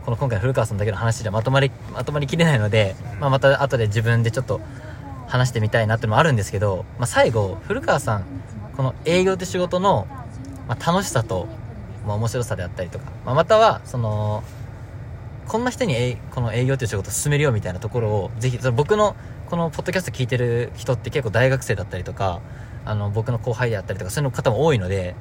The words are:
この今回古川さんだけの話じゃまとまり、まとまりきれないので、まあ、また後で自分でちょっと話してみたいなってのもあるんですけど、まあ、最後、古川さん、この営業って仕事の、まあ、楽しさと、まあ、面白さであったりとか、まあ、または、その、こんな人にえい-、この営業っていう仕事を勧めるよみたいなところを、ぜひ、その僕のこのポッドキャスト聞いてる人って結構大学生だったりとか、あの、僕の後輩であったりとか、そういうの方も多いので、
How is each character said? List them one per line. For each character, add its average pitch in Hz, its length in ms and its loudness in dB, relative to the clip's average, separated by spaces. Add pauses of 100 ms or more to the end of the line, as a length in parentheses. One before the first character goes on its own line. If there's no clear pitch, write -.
こ 123 80 -2
の 113 60 0
今 139 100 0
回 113 120 0
古 127 120 2
川 123 160 2
さ 104 80 -4
ん - 20 -2
だ 101 60 0
け 107 80 0
の 98 60 -4
話 117 260 0
じ 107 60 -2
ゃ - 20 -4
ま 107 100 0
と 113 100 0
ま 139 100 6
り、 139 100 2 (220)
ま 117 100 -6
と 151 80 -4
ま 147 80 0
り 143 80 -2
き 175 80 -2
れ 165 80 4
な 160 100 6
い 120 60 4
の 107 80 2
で、 104 300 4 (240)
ま 143 60 0
あ、 - 20 4
ま 131 100 4
た 139 240 6
後 135 140 2
で 110 100 4
自 104 140 2
分 117 220 4
で 113 80 2
ち - 80 -2
ょ - 20 -2
っ - 40 -4
と 101 140 -2 (680)
話 127 220 2
し - 40 -4
て 117 80 2
み 107 80 2
た 117 120 4
い 107 60 2
な 113 80 4
っ 113 60 0
て 113 60 -2
の 107 40 2
も 110 60 6
あ 151 60 8
る 160 100 6
ん - 20 4
で 101 80 2
す - 80 -6
け 98 80 -2
ど、 95 240 0 (140)
ま - 80 -2
あ、 - 20 -2
最 269 240 4
後、 104 340 0
古 226 140 -2
川 156 220 2
さ 110 160 0
ん、 92 80 -4 (500)
こ 135 80 -2
の 131 100 0 (120)
営 175 180 4
業 190 120 2
っ - 20 -8
て 180 80 -6
仕 185 120 -6
事 180 220 0
の、 180 260 4 (640)
ま 120 100 -2
あ、 - 80 -8
楽 175 200 4
し - 60 -6
さ 113 120 0
と、 90 240 -4 (580)
ま 104 100 -2
あ、 - 20 -2
面 113 100 0
白 123 160 -2
さ 98 140 -4
で 90 60 -6
あ - 20 -6
っ 90 40 -8
た 95 140 -6
り 85 60 -6
と 95 100 -10
か、 - 60 -12 (200)
ま 120 60 -2
あ、 135 40 2
ま 165 100 6
た 220 120 6
は、 214 280 6
そ - 120 -6
の、 107 460 0 (1040)
こ 220 100 -2
ん 233 60 0
な 247 80 0
人 247 140 -2
に 156 100 2
え 123 140 0
い-、 120 80 -6 (180)
こ 127 60 -2
の 117 120 -2
営 123 120 2
業 135 80 2
っ 135 40 0
て 127 60 -2
い 107 40 -2
う - 20 -2
仕 104 80 -2
事 95 120 -4
を - 40 -4
勧 - 180 0
め 147 60 2
る 147 80 4
よ 135 80 4
み 101 80 0
た 95 80 -4
い 87 40 -6
な 87 60 -6
と 110 80 -6
こ 117 140 -2
ろ 110 80 2
を、 101 300 0
ぜ 123 100 0
ひ、 123 80 -2
そ - 80 -4
の 127 80 2
僕 147 240 4
の 208 180 4 (340)
こ 175 60 -4
の 165 160 0
ポ - 100 -8
ッ - 20 -
ド 180 80 -4
キ 180 60 0
ャ 185 40 2
ス 175 40 -6
ト 123 60 -6
聞 123 140 -2
い - 20 -6
て 127 100 0
る 120 380 0
人 - 180 -2
っ - 20 2
て - 140 -6
結 143 140 -2
構 107 80 -2
大 123 180 6
学 131 140 2
生 113 100 -2
だ 92 100 -4
っ 95 40 -8
た 95 100 -8
り 90 60 -6
と - 100 -8
か、 92 260 -2 (460)
あ 107 80 -2
の、 104 160 -2
僕 110 220 0
の 117 80 0
後 123 120 -2
輩 117 200 0
で 104 80 -2
あ - 20 -8
っ - 20 -10
た 101 100 -6
り 92 60 -6
と 95 60 -6
か、 95 60 -6
そ 151 100 0
う - 20 2
い 139 40 2
う - 20 2
の - 20 -4
方 131 200 2
も 113 120 4
多 160 120 6
い - 20 4
の 90 100 0
で、 92 340 -2